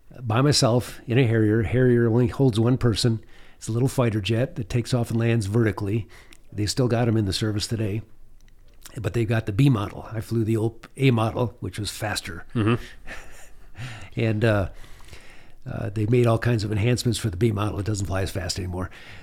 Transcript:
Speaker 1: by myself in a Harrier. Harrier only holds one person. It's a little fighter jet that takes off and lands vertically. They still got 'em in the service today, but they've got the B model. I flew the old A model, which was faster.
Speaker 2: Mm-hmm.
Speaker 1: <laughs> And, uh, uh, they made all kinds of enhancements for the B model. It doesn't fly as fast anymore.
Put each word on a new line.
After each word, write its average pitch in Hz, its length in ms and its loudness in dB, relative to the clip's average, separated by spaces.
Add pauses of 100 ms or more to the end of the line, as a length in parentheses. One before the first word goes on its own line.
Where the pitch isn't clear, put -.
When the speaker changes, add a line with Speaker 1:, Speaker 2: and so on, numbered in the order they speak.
(200)
Speaker 1:
by 120 220 2
myself 127 640 2
in 117 120 2
a 131 80 6
Harrier. 110 360 4
Harrier 120 440 4
only 117 200 4
holds 113 340 2
one 123 160 4
person. 117 440 2 (360)
It's - 120 -14
a 110 40 -4
little 123 160 2
fighter 113 320 0
jet 113 360 0
that 120 120 -8
takes 120 240 -2
off 120 180 0
and 113 80 0
lands 117 280 2
vertically. 104 600 0 (460)
They 104 140 -2
still 123 220 2
got 117 200 2
'em 110 80 2
in 110 80 2
the 95 80 0
service 107 340 -2
today, 107 360 -4 (1000)
but 104 140 -4
they've 117 140 0
got 113 180 0
the 107 60 -2
B 139 180 6
model. 104 420 -2
I 110 80 -6
flew 113 240 -2
the 113 140 2
old 113 280 -4 (120)
A 135 140 4
model, 113 480 0
which 95 180 -8
was 104 120 -6
faster. - 540 -8 (100)
Speaker 2:
Mm-hmm. 113 240 2
Speaker 1:
<laughs> - 60 -12 (1300)
And, 110 280 0
uh, 104 260 2 (1000)
uh, - 200 -6
they 104 160 -2
made 120 200 4
all 113 120 4
kinds 117 260 0
of 104 80 -4
enhancements 117 460 0
for 113 120 -2
the 90 60 -6
B 110 160 2
model. 101 260 -2
It 98 80 -6
doesn't 101 200 -2
fly 95 160 -2
as 90 80 -2
fast 87 280 -6
anymore. 90 320 -6 (320)